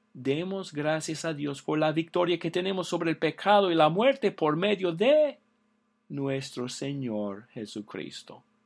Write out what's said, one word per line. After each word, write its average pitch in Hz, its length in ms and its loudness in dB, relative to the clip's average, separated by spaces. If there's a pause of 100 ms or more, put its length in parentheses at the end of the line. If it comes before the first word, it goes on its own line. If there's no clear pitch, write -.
(140)
demos 165 600 -4
gracias 151 500 -4
a 165 100 -4
Dios 143 280 -6
por 151 180 -2
la 156 140 2
victoria 170 440 0
que 165 140 -4
tenemos 185 380 -2
sobre 165 220 0
el 151 60 -4
pecado 196 540 4
y 165 40 2
la 156 140 6
muerte 220 420 2
por 156 240 2
medio 185 360 0
de 269 480 4 (720)
nuestro 135 580 -4
Señor 120 880 -6
Jesucristo. - 920 -12 (220)